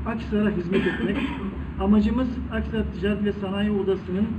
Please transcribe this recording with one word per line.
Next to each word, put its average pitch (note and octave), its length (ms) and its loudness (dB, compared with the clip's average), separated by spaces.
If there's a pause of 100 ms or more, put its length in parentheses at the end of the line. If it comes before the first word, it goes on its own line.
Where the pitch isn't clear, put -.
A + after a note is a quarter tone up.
Akhisar'a G#3+ 440 0
hizmet F3+ 380 2
etmek. F3+ 300 0 (340)
<coughs> - 280 -8
Amacımız G#3+ 480 4 (260)
Akhisar A3 300 -2 (100)
Ticaret G3+ 300 0
ve G3+ 80 2
Sanayi G3+ 400 -2
Odası'nın F#3+ 560 0 (120)